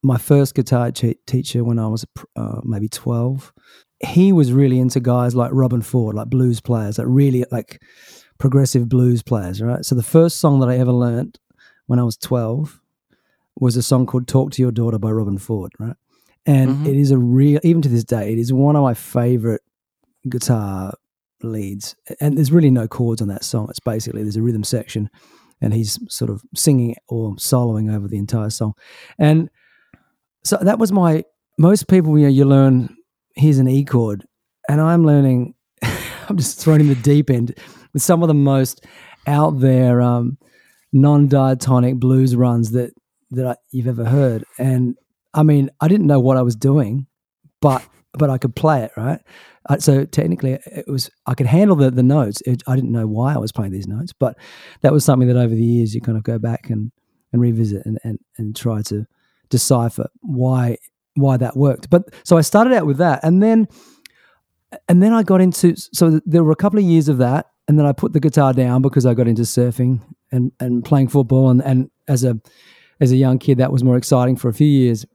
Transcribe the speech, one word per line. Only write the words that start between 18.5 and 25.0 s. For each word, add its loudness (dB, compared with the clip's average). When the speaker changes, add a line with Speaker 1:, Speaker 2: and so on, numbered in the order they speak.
Speaker 1:
one 2
of 2
my 0
favorite -4
guitar -4
leads. -10
And 0
there's 2
really 6
no 2
chords -4
on -4
that -10
song. -6
It's -16
basically, -8
there's -6
a -4
rhythm -2
section -6